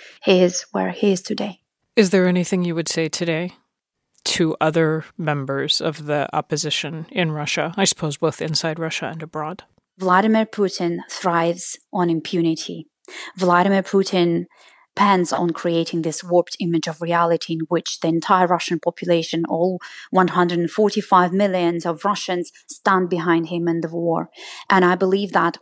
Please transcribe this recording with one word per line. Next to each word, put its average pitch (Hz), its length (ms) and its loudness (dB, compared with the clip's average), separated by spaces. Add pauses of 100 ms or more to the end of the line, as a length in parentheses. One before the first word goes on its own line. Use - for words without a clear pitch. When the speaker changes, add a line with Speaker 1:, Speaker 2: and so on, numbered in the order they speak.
(220)
Speaker 1:
he 185 180 6
is 180 320 2
where 190 180 -2
he 202 220 2
is 185 100 -2
today. 202 380 -8 (360)
Speaker 2:
Is 196 140 6
there 185 160 4
anything 180 380 0
you 170 100 -2
would 160 140 -2
say 160 200 -2
today 170 460 -4 (720)
to 160 360 0
other 156 440 2 (120)
members 139 640 -2
of 151 260 -6
the 147 260 -2
opposition 156 800 -4
in 175 220 0
Russia, 151 440 -4
I 196 80 2
suppose 151 320 -2
both 156 260 -2
inside 160 360 -4
Russia 160 280 -6
and 160 160 -10
abroad? 156 420 -10 (320)
Speaker 1:
Vladimir 202 500 4
Putin 180 520 -2 (120)
thrives 170 680 -2 (160)
on 180 180 0
impunity. 165 760 -2 (480)
Vladimir 185 460 4
Putin 175 640 0 (500)
pans 185 380 2
on 175 180 0
creating 165 520 -2
this 160 220 -4
warped 175 340 2
image 170 300 0
of 156 120 -8
reality 170 520 0
in 160 160 -4
which - 320 -4
the - 80 0
entire 175 400 4
Russian 170 320 0
population, 170 680 -2
all 180 300 0 (320)
one 185 180 4
hundred 175 400 2
forty-five 196 640 2
millions 180 540 0
of 160 180 -4
Russians, 185 460 -4 (160)
stand 185 420 0
behind 170 380 0
him 170 220 -4
in 165 120 -2
the 160 80 -4
war. 170 400 -2 (400)
And 190 160 4
I 180 120 4
believe 190 360 0
that 175 300 0